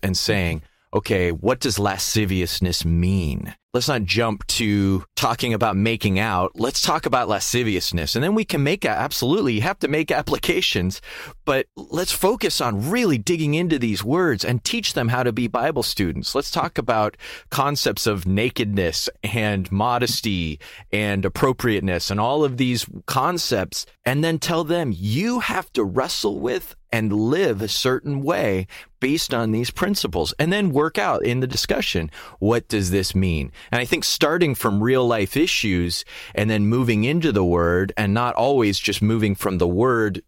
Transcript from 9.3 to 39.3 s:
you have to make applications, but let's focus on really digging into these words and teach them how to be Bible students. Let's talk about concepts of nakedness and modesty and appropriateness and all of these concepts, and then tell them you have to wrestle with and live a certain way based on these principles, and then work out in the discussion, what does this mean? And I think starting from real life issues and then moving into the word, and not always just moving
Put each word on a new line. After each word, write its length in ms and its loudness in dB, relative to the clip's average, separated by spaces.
you 80 0
have 180 -2
to 80 -2
make 240 0
applications, 880 0
but 300 0
let's 360 -4
focus 500 0
on 280 0
really 280 2
digging 360 0
into 240 2
these 260 0
words 400 0
and 200 0
teach 300 -2
them 160 0
how 140 0
to 80 0
be 160 0
Bible 360 0
students. 500 -2
Let's 180 -2
talk 260 -2
about 380 0
concepts 560 0
of 180 0
nakedness 840 0
and 480 -2
modesty 880 0
and 340 0
appropriateness 840 0
and 100 -2
all 240 2
of 140 0
these 280 0
concepts, 800 -2
and 180 0
then 160 0
tell 240 0
them 320 0
you 460 -2
have 320 -4
to 100 2
wrestle 560 -2
with 360 -4
and 220 0
live 480 2
a 60 -4
certain 560 -2
way 420 0
based 340 0
on 180 0
these 180 0
principles, 720 -2
and 120 0
then 200 0
work 260 2
out 260 0
in 160 0
the 80 -2
discussion, 640 -2
what 280 2
does 220 0
this 240 0
mean? 380 0
And 80 0
I 60 -2
think 180 -2
starting 520 2
from 280 2
real 240 4
life 300 0
issues 680 0
and 160 0
then 160 2
moving 380 2
into 280 2
the 140 4
word, 500 2
and 180 0
not 220 2
always 440 2
just 240 -2
moving 320 2